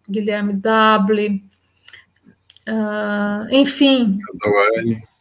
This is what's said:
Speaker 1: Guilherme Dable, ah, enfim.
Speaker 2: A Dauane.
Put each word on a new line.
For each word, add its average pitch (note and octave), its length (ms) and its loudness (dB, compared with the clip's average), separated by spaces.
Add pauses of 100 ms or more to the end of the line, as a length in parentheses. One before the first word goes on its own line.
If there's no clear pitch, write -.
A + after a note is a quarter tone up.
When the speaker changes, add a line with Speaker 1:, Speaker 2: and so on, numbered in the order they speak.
Speaker 1:
Guilherme G#3 440 -4
Dable, G#3 880 2 (1200)
ah, G#3 840 -4
enfim. C4+ 680 4 (100)
Speaker 2:
A - 80 -14 (120)
Dauane. A2 540 0 (180)